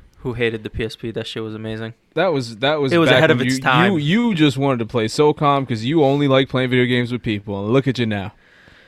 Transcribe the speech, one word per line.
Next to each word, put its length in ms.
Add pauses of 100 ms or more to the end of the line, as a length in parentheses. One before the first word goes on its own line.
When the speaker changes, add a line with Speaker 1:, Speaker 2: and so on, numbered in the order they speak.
(200)
Speaker 1:
who 140
hated 300
the 60
P 160
S 100
P. 160
That 160
shit 160
was 120
amazing. 380 (200)
Speaker 2:
That 140
was, 300
that 240
was 100
Speaker 1:
It 60
was 120
Speaker 2:
back 100
Speaker 1:
ahead 120
of 80
Speaker 2:
when 80
Speaker 1:
its 100
Speaker 2:
you, 40
Speaker 1:
time. 320
Speaker 2:
you, 40
you 380
just 220
wanted 220
to 60
play 200
socom 640
'cause 180
you 180
only 240
like 220
playing 200
video 160
games 260
with 120
people. 400
And 100
look 140
at 120
you 60
now. 280 (540)